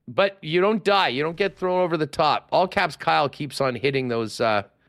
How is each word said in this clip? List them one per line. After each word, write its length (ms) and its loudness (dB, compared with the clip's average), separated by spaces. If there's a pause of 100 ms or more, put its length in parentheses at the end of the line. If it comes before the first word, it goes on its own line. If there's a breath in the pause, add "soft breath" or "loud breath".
but 340 0
you 180 0
don't 220 2
die. 260 4
You 140 -2
don't 140 -4
get 200 -2
thrown 260 0
over 140 0
the 120 -2
top. 420 0
All 160 2
caps 300 -2
Kyle 320 2
keeps 320 -10
on 160 0
hitting 320 -2
those, 320 -4
uh, 240 0 (240)